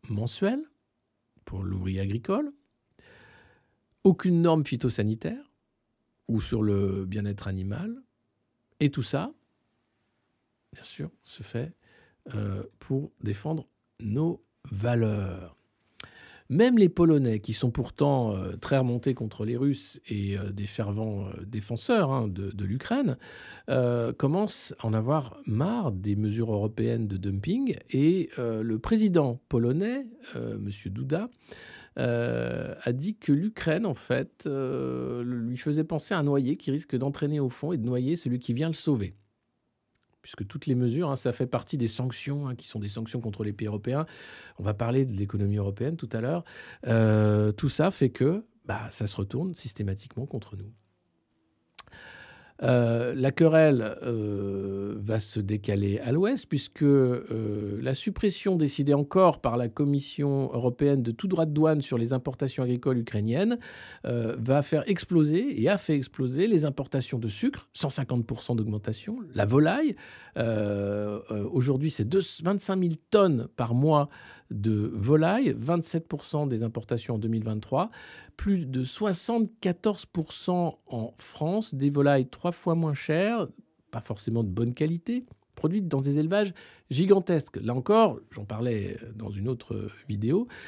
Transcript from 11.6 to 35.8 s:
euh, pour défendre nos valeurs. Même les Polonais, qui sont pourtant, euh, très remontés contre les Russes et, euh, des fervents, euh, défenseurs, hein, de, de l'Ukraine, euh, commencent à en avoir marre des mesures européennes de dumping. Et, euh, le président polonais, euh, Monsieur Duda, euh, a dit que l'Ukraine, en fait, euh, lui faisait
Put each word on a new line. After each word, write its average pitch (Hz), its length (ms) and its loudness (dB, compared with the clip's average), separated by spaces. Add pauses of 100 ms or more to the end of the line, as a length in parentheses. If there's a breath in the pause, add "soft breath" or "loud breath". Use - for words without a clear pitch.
euh, 101 300 -4 (160)
pour 135 320 -4 (100)
défendre 151 460 -4 (320)
nos 120 440 -2 (280)
valeurs. 101 840 -2 (920 loud breath)
Même 226 300 6
les 190 100 8
Polonais, 143 520 4
qui 110 120 -6
sont 120 160 0
pourtant, 123 640 0
euh, 92 200 -4
très - 240 0
remontés 123 340 0
contre 113 320 -6
les 117 100 -2
Russes 139 520 -2
et, 101 280 -2
euh, 98 160 -6
des 101 140 -8
fervents, 104 600 -4
euh, - 180 -10
défenseurs, 120 680 0
hein, 127 160 0
de, 95 220 -6
de 98 160 -6
l'Ukraine, 147 540 -2 (500 loud breath)
euh, 123 420 0
commencent 160 680 -2
à - 80 -4
en 107 60 0
avoir 120 520 0
marre 156 460 0
des 101 240 -2
mesures 107 360 0
européennes 110 560 -2
de 98 100 -4
dumping. 123 600 -2 (140)
Et, 160 480 2
euh, 113 240 -2
le 113 160 -2
président 170 680 2
polonais, 180 600 0 (280)
euh, 117 220 -6
Monsieur 101 320 -8
Duda, 135 400 -4 (680 loud breath)
euh, 120 840 -2
a 127 80 0
dit 151 240 -2
que - 160 0
l'Ukraine, 165 540 0
en 170 80 0
fait, - 540 -4
euh, 127 760 -4
lui 123 320 -4
faisait 151 300 0